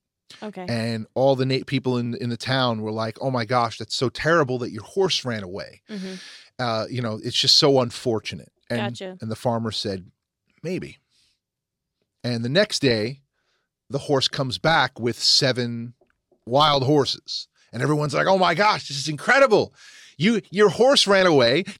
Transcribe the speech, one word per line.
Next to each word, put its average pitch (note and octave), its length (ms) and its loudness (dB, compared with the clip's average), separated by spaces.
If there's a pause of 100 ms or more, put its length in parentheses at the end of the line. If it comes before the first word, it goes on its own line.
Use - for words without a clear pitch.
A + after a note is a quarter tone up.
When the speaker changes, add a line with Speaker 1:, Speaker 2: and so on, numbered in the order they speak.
(420)
Speaker 1:
Okay. F#3+ 280 -12
Speaker 2:
And A2+ 440 -4
all C3+ 220 4
the B2+ 100 -2
na-, C3 220 -2
people B2+ 300 -2
in, A#2+ 180 -4
in A#2+ 140 -6
the A#2 80 -6
town B2+ 440 -2
were A2 120 -6
like, A2 260 -6
"Oh C3+ 100 -4
my B2 140 -2
gosh, A#2 340 0
that's - 200 -12
so B2+ 100 0
terrible D3 520 0
that A2 120 -8
your G#2 120 -12
horse - 420 -2
ran A2 180 -6
away. F2+ 460 -12
Speaker 1:
Mm-hmm. F#3+ 240 -10 (440)
Speaker 2:
Uh, A2+ 320 -2
you B2 120 -6
know, A2 200 -6
it's A#2+ 140 -6
just - 220 2
so C#3 240 6
unfortunate." A2+ 680 -4 (200)
And, A#2+ 100 -4 (180)
Speaker 1:
Gotcha. F#3 220 -12
Speaker 2:
and - 100 -8
the A2 60 -6
farmer A2+ 380 -2
said, F#2+ 360 -6 (540)
"Maybe." E3+ 360 -8 (1200)
And A#2+ 220 -4
the A#2+ 40 -2
next G3 300 0
day, A#2+ 440 0 (640)
the B2 100 -6
horse C3+ 300 0
comes B2+ 280 -6
back D#3 400 0
with A#2 220 -4
seven A#2+ 760 -2 (500)
wild C#3+ 380 4
horses. - 680 0 (240)
And A#2 100 -6
everyone's D3 300 0
like, D3+ 140 2
"Oh F#3+ 100 4
my F3 180 4
gosh, G3 320 2
this C#3+ 100 -10
is C#3 120 -6
incredible. G#3+ 640 2 (440)
You, G#3 220 2 (100)
your G#3 200 4
horse B3 380 4
ran F#3+ 200 6
away, C#3 360 4 (160)